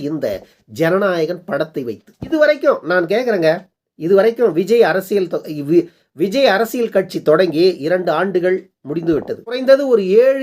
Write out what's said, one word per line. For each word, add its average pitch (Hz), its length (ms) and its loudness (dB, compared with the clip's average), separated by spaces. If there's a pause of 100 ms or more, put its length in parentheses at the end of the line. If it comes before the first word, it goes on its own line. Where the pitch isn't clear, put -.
இந்த 143 260 -6 (440)
ஜனநாயகன் 175 720 0
படத்தை - 400 -6
வைத்து. 110 360 -12
இது - 180 -4
வரைக்கும் 294 460 2
நான் 175 260 0
கேக்குறேங்க, 202 420 0 (460)
இது 170 160 0
வரைக்கும் 220 400 2
விஜய் 196 300 2
அரசியல் 185 480 -2
தொ-, 170 120 -6 (200)
வி-, 165 220 2 (300)
விஜய் 233 320 0
அரசியல் 226 460 -2
கட்சி 190 280 -2
தொடங்கி 160 440 2 (140)
இரண்டு 175 320 -2
ஆண்டுகள் 185 460 -2 (240)
முடிந்து 165 320 -4
விட்டது. 143 280 -6
குறைந்தது 262 440 2
ஒரு 233 160 2 (160)
ஏழு, 269 240 4